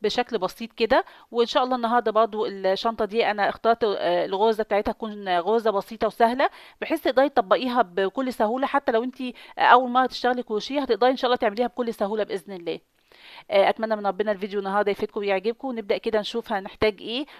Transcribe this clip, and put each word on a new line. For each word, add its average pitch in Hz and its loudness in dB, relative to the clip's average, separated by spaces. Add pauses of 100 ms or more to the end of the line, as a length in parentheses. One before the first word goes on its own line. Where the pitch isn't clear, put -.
بشكل 240 -2
بسيط - -6
كده، 240 2 (260)
وان 233 0
شاء 262 0
الله 254 -2
النهارده 233 2
برضو 214 2
الشنطه 196 -2
دي 202 0
انا 202 0
اخترت، 233 0
آه، 175 0
الغرزه 208 0
بتاعتها 208 0
تكون 208 -4
غرزه 214 0
بسيطه 208 -4
وسهله، 247 2 (300)
بحيث - -4
تقدري 262 4
تطبقيها 240 2
بكل 196 -2
سهوله. 247 -2
حتى 277 -2
لو 226 2
انت 254 -8 (360)
اول 247 6
مره 254 2
تشتغلي 247 -2
كروشيه 233 -4
هتقدري 247 2
ان 262 -2
شاء 254 -2
الله 247 2
تعمليها 233 -2
بكل 233 -6
سهوله 208 -2
باذن 196 -8
الله. 170 -8 (680)
آه، 196 4
اتمنى 220 -2
من 208 -6
ربنا 208 -2
الفيديو 196 -4
النهارده 196 0
يفيدكم 208 -4
ويعجبكم، 202 -2
ونبدا 220 -4
كده 214 -2
نشوف 233 -8
هنحتاج 202 -2
ايه 240 -6 (140)